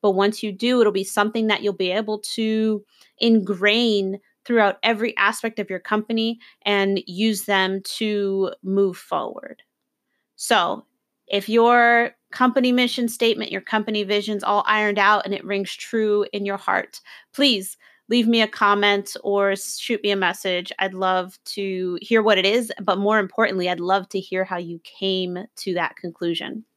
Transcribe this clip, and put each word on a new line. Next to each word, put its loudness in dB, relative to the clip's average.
But 4
once 0
you -6
do, 2
it'll 4
be -2
something -2
that 0
you'll 0
be -2
able -2
to 0
ingrain 2
throughout 2
every 0
aspect -2
of -6
your -6
company -2
and 0
use -2
them 0
to -2
move 0
forward. -8
So 0
if -4
your 4
company 2
mission 0
statement, -2
your -6
company -2
vision's -2
all 2
ironed 0
out 4
and -4
it -6
rings -6
true 0
in -4
your -4
heart, -4
please 0
leave 4
me 4
a 2
comment 2
or 2
s-, -8
shoot -4
me 0
a 2
message. -2
I'd -2
love -2
to -6
hear 2
what 6
it 2
is, 2
but 2
more 4
importantly, 0
I'd -2
love 0
to -6
hear -4
how -4
you -10
came -4
to -4
that -2
conclusion. -6